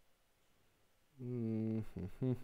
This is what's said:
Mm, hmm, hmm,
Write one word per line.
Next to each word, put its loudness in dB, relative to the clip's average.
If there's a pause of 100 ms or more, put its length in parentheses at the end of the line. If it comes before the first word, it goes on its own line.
(1200)
Mm, 0 (120)
hmm, -4 (100)
hmm, 4